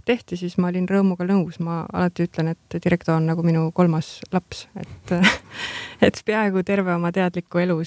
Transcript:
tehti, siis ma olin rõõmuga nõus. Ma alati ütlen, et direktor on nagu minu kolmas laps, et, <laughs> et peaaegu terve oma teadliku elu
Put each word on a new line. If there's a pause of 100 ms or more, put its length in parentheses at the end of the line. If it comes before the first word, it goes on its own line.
tehti,
siis
ma
olin
rõõmuga
nõus.
Ma
alati
ütlen,
et
direktor
on
nagu
minu
kolmas (100)
laps, (140)
et, (420)
<laughs>
et
peaaegu
terve
oma
teadliku
elu (120)